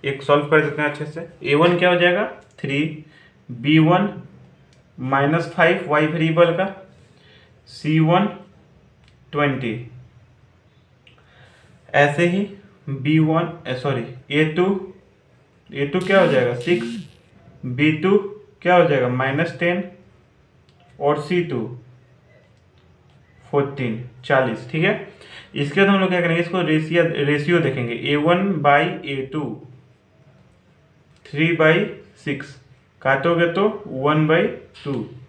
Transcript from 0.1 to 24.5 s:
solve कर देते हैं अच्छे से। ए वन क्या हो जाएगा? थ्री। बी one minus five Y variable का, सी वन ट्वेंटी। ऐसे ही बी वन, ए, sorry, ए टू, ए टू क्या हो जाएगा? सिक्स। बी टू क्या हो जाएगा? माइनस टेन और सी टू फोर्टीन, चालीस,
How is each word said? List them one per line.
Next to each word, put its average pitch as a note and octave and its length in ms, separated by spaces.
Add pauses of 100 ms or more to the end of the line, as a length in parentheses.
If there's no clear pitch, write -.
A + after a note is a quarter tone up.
solve D3 220
कर D3+ 160
देते D3+ 200
हैं D3 80
अच्छे D3 160
से। - 220 (160)
ए C#3+ 120
वन F3 220
क्या F3+ 120
हो F3 100
जाएगा? F3+ 260 (340)
थ्री। C#3+ 460 (440)
बी C3 300
one F3+ 300 (880)
minus C#3 560
five F3+ 340
Y D3+ 200
variable E3 440
का, F#3 140 (1040)
सी D#3 320
वन F3 260 (1040)
ट्वेंटी। B2+ 560 (2000)
ऐसे C#3+ 340
ही G3 200 (400)
बी C#3 320
वन, D#3+ 320 (160)
ए, B2+ 80
sorry, B2 300 (260)
ए D3+ 160
टू, F3+ 460 (760)
ए C#3 180
टू F3+ 120
क्या F#3+ 220
हो E3 60
जाएगा? B2 280
सिक्स। E3+ 320 (760)
बी C#3 300
टू F#3+ 240 (440)
क्या F3+ 140
हो E3+ 120
जाएगा? C3 220
माइनस C3+ 500
टेन F3 240 (1160)
और D3 220
सी F3+ 220
टू B2 220 (1800)
फोर्टीन, C#3 580 (220)
चालीस, B2+ 460